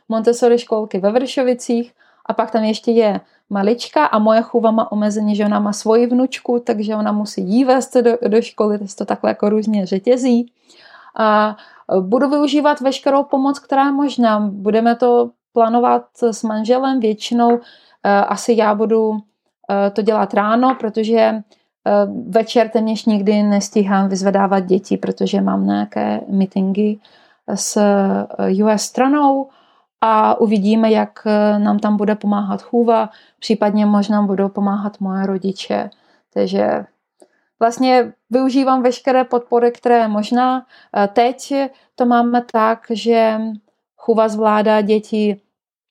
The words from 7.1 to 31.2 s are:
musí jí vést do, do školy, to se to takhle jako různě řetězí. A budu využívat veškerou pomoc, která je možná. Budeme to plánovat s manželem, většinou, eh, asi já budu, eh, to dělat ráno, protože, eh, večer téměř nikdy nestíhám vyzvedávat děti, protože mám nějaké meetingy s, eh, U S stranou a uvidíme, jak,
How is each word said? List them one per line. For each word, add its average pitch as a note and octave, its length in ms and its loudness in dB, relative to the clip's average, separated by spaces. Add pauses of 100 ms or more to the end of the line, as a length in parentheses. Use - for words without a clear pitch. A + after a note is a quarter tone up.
musí G#3 300 -4
jí G#3+ 220 0
vést B3+ 320 0
do, A#3+ 320 2
do A3 140 2
školy, G#3+ 360 -2
to G#3 80 -10
se - 100 -16
to G#3 80 -8
takhle G#3 260 -2
jako G#3+ 180 -2
různě G#3 380 -2
řetězí. A#3+ 680 0 (680)
A G#3+ 380 2 (440)
budu A#3+ 300 0
využívat D4 500 0
veškerou C4+ 440 0
pomoc, C#4 340 -2
která C4+ 280 0
je C#4+ 60 0
možná. A#3+ 480 0
Budeme G#3+ 540 0
to A#3+ 360 2 (220)
plánovat A#3+ 520 2 (180)
s A#3 200 -2
manželem, B3 580 0
většinou, A#3 600 0 (440)
eh, G3+ 60 2
asi G3+ 460 0
já G#3+ 180 2
budu, A3 440 0 (520)
eh, G3+ 200 0
to G3+ 120 -4
dělat G3+ 320 0
ráno, A#3 460 2
protože, A3 380 -2
eh, A3 240 2 (840)
večer A3 400 0
téměř A3 360 -2
nikdy G#3 380 0
nestíhám G3+ 680 0
vyzvedávat G3 520 0
děti, F#3 360 -2
protože F#3+ 440 -2
mám G3 260 0
nějaké G#3 600 -4
meetingy G3 720 -2 (560)
s, - 220 -6
eh, G3 760 0 (120)
U A3 40 2
S G#3+ 140 2
stranou C4+ 680 0 (520)
a A3 400 2
uvidíme, A3 500 2
jak, G#3+ 360 -2